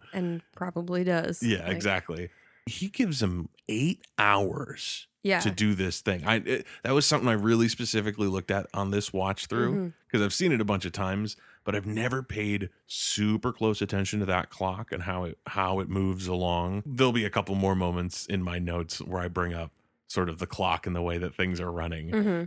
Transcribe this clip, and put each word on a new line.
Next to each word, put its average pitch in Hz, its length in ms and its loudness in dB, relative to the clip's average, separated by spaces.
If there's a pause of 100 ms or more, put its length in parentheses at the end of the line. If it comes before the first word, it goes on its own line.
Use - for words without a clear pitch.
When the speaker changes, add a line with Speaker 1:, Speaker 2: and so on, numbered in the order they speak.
(140)
Speaker 1:
And 170 280 -4 (140)
probably 180 480 -4
does. 170 400 0
Speaker 2:
Yeah, 95 220 2
Speaker 1:
Like 92 100 -2
Speaker 2:
exactly. 90 540 -2 (360)
He 185 220 -4
gives 175 340 0
him 90 280 0 (200)
eight 131 360 0 (120)
hours - 920 2 (140)
Speaker 1:
Yeah. 98 200 2
Speaker 2:
to 98 100 2
do 104 240 4
this 92 260 0
thing. 90 240 0
I, 110 100 4
it, 113 300 -2 (180)
that 123 100 0
was 143 120 4
something 135 240 4
I 113 40 4
really 113 340 6
specifically 107 600 0
looked 95 240 -2
at 98 220 -2
on 98 180 -2
this 101 200 0
watch 95 360 -2
through, 120 260 0
Speaker 1:
Mm-hmm. 190 140 -2 (240)
Speaker 2:
'cause 110 100 2
I've 101 120 2
seen 180 200 2
it 113 80 2
a 104 40 0
bunch 98 200 0
of 87 80 -6
times, 101 420 -2 (300)
but 101 100 0
I've 101 100 -4
never 120 380 -2
paid 101 460 -2 (180)
super 107 640 0
close 110 300 0
attention 98 400 -2
to 95 60 0
that 92 220 2
clock 95 440 -2
and 87 100 -4
how 90 220 -2
it, 82 120 -8 (100)
how 95 340 2
it 80 80 -6
moves 92 380 0
along. 90 580 0
There'll 131 280 4
be 113 120 2
a 98 40 -2
couple 98 260 0
more 95 200 4
moments 87 500 0
in 98 160 0
my 87 180 -2
notes 85 400 -4
where 90 220 -4
I 87 60 -2
bring 87 260 -2
up 82 180 -6 (360)
sort 90 220 0
of 82 100 -6
the 90 80 -4
clock 90 400 -2
and 90 80 0
the 87 60 0
way 85 160 0
that 87 180 -4
things 92 240 0
are 87 120 -4
running. 85 400 -4
Speaker 1:
Mm-hmm. 202 360 2